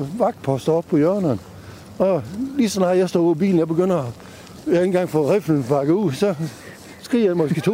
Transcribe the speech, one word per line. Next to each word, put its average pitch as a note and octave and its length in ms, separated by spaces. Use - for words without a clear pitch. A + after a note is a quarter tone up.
vagtposter D#3 520
op E3 180
på F3 80
hjørnerne. D#3 420
Og F#3 240
lige A3+ 120
så F#3+ 60
snart F#3 220
jeg F#3 120
står F3+ 100
ude E3+ 120
i D#3 80
bilen, F#3+ 200
jeg E3 80
begynder F3 300
at, C#3 80
jeg D#4 80
har F3 60
ikke F3+ 40
engang F3+ 240
fået D3 200
riflen D#3+ 400
pakket C#3+ 240
ud, F#3+ 180
så F#3 240
skriger A#3 240
jeg F3 120
måske C#3+ 240
to F3+ 120